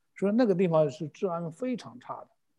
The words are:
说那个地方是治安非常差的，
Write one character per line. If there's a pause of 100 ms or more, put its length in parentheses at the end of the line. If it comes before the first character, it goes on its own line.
(140)
说
那
个
地
方
是
治
安
非
常
差
的， (320)